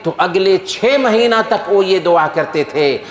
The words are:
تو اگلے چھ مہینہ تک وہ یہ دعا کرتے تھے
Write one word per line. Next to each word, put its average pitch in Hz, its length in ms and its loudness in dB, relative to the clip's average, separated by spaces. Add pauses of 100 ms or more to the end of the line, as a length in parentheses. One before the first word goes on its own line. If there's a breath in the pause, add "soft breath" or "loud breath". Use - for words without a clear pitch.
تو 165 140 -4
اگلے 185 400 2
چھ 240 420 -2
مہینہ 233 360 2 (120)
تک 202 260 -2
وہ 196 120 4
یہ 190 140 2
دعا 165 280 2
کرتے 151 360 -2
تھے 143 340 0 (140 loud breath)